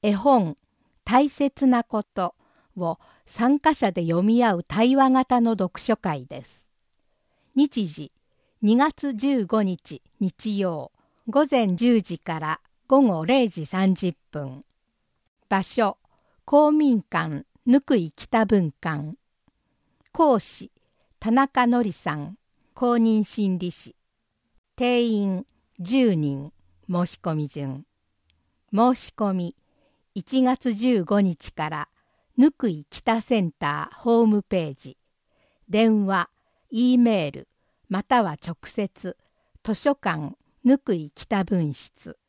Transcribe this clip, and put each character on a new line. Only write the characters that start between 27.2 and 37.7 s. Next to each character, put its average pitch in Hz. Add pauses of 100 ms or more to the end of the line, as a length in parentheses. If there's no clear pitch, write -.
込 160
み 151
順。 139 (840)
申 240
し -
込 202
み、 180 (580)
一 254
月 254
十 220
五 202
日 185
か 156
ら、 151 (480)
ぬ 285
く -
い 151
北 226
セ 220
ン 170
タ 147
ー -
ホ 233
ー -
ム 208
ペ 165
ー 139
ジ。 - (680)
電 214
話、 190 (400)
E 247
メ 220
ー 135
ル、 - (420)